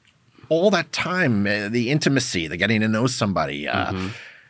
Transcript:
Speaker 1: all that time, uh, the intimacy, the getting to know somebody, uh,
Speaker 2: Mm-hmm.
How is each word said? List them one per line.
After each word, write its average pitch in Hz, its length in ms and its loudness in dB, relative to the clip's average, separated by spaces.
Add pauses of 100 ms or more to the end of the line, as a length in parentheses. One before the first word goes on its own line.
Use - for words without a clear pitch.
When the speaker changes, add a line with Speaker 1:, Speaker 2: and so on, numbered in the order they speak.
(500)
Speaker 1:
all 165 220 4
that 170 200 0
time, 139 560 0
uh, 104 220 -2
the 117 200 0
intimacy, 135 580 0
the 80 100 -6
getting 107 240 2
to 110 60 2
know 110 200 2
somebody, 78 600 -2
uh, 60 240 -2
Speaker 2:
Mm-hmm. 92 160 -4 (420)